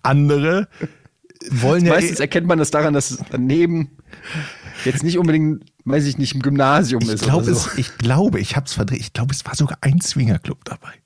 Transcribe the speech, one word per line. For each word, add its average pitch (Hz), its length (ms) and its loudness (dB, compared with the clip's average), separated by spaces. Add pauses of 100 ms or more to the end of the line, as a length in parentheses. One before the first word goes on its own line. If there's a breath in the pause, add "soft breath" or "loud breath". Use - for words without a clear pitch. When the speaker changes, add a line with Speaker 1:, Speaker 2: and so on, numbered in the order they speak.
Speaker 1:
Andere 147 640 2 (800 loud breath)
wollen 143 360 2
ja 170 80 4
Speaker 2:
Meistens 170 260 0
erkennt 170 280 -2
man 170 120 4
das 147 100 0
daran, 151 240 0
dass 139 180 0
es 127 80 -10 (120)
daneben 160 600 0 (920 loud breath)
jetzt 135 200 -2
nicht 170 140 0
unbedingt, 156 460 2 (220)
weiß 143 200 0
ich 139 120 -2
nicht, 139 180 -2
im 131 60 -2
Gymnasium 139 600 2
Speaker 1:
Ich 113 80 0
Speaker 2:
ist 104 140 -2
Speaker 1:
glaub, 131 200 2
Speaker 2:
oder 165 120 2
so. - 160 -2
Speaker 1:
es, - 60 -6
ich - 200 -6
glaube, 127 440 2
ich - 160 -4
hab's 135 160 -6
verdreht. - 260 -2
Ich - 140 -12
glaube, 131 200 -2
es - 120 -8
war - 100 -8
sogar - 260 0
ein 143 200 2
Swingerclub - 640 -2
dabei. - 260 -14 (140)